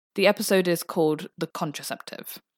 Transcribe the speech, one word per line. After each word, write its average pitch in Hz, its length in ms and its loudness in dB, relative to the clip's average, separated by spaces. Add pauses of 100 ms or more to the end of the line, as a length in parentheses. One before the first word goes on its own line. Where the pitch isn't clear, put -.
(160)
The 196 100 2
episode 196 420 4
is 170 140 0
called 156 460 0 (100)
The 170 80 -4
Contraceptive. - 960 -10 (180)